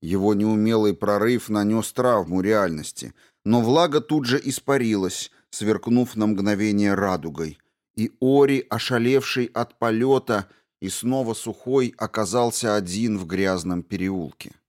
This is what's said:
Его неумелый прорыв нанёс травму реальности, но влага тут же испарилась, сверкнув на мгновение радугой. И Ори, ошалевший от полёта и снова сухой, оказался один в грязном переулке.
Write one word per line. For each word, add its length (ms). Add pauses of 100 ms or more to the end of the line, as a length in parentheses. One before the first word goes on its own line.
Его 340
неумелый 600
прорыв 540
нанёс 440
травму 480
реальности, 720 (300)
но 160
влага 400
тут 240
же 180
испарилась, 880 (200)
сверкнув 680
на 100
мгновение 680
радугой. 640 (360)
И 160 (100)
Ори, 480
ошалевший 800
от 320
полёта 720 (320)
и 80
снова 460
сухой, 640
оказался 760
один 440
в 80
грязном 560
переулке. 680 (160)